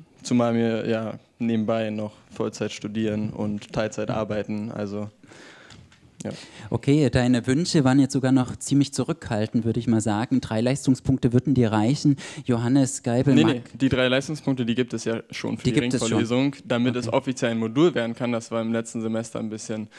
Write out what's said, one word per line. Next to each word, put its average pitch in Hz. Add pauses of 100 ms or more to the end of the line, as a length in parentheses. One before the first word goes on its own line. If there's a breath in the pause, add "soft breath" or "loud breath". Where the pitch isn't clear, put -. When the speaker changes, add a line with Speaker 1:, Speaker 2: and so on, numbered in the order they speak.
(240)
Speaker 1:
Zumal 117
wir 113
ja 110 (200)
nebenbei 113
noch 107 (180)
Vollzeit 107
studieren 107
und 104
Teilzeit 110
arbeiten, 107
also 104 (1120 loud breath)
ja. 107 (400 loud breath)
Speaker 2:
Okay, 139
deine 123
Wünsche 151
waren 131
jetzt 131
sogar 127
noch 127
ziemlich -
zurückhaltend, 113
würde 117
ich 113
mal 110
sagen. 110
Drei 110
Leistungspunkte 127
würden 127
dir 117
reichen. 139 (280 loud breath)
Johannes 127
Geibel, 131
Speaker 1:
Nee, 147
Speaker 2:
Marc 156
Speaker 1:
nee, 120 (120)
die 127
drei 127
Leistungspunkte, 135
die 117
gibt 123
es 113
ja 113
schon 113
für -
Speaker 2:
Die 131
Speaker 1:
die 147
Speaker 2:
gibt 127
es 120
schon. 113
Speaker 1:
Ringvorlesung. 120
Damit 120
es 120
Speaker 2:
Okay. 113
Speaker 1:
offiziell 127
ein 117
Modul 113
werden 117
kann, 120
das 113
war 113
im 113
letzten 113
Semester 113
ein 113
bisschen 107 (120)